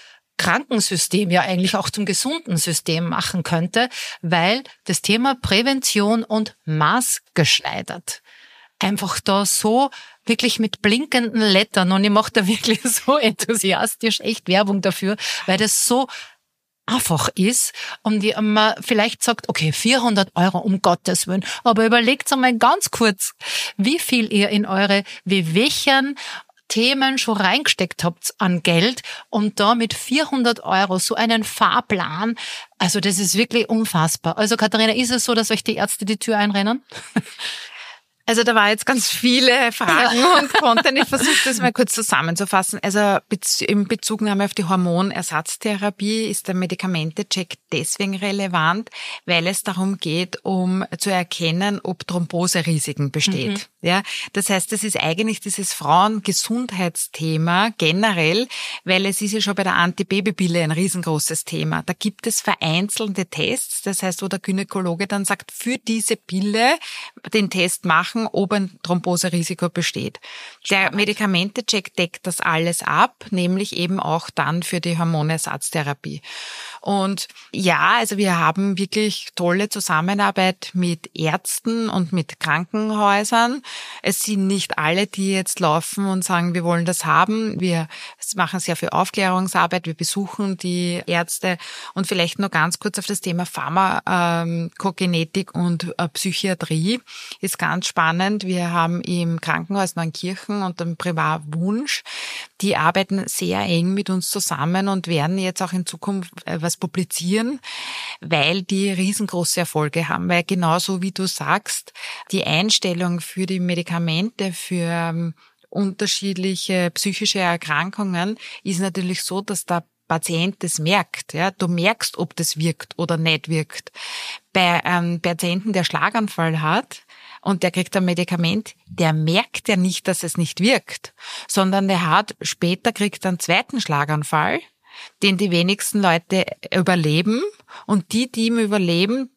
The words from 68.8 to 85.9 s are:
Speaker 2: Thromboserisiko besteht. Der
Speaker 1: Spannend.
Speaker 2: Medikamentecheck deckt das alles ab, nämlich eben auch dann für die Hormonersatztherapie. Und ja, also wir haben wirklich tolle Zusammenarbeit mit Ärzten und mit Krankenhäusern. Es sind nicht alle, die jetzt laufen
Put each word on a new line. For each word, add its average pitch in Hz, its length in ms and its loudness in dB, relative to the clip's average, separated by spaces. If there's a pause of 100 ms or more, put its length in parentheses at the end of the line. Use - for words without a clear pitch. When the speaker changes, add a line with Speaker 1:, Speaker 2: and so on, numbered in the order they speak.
Speaker 2:
Thromboserisiko 175 840 -2
besteht. - 500 -4 (500)
Der 196 140 4
Speaker 1:
Spannend. 185 120 0
Speaker 2:
Medikamentecheck 202 1000 0
deckt - 300 -2
das 175 140 -4
alles 165 440 0
ab, 208 480 0
nämlich 185 440 0
eben 180 240 -2
auch 160 300 -2
dann 160 340 0
für 175 160 -2
die 170 180 -2
Hormonersatztherapie. 151 1200 -2 (580)
Und 196 480 -2 (240)
ja, 175 460 2
also 226 200 0
wir 190 200 2
haben 175 400 0
wirklich 202 580 -2
tolle 180 340 0
Zusammenarbeit 190 1040 0
mit 175 420 -2
Ärzten 220 720 -2
und 180 240 0
mit 170 260 -4
Krankenhäusern. 214 1200 2 (420)
Es - 180 0
sind 202 240 0
nicht 190 320 0
alle, 175 300 2
die 196 240 -2
jetzt 190 280 -2
laufen 165 460 2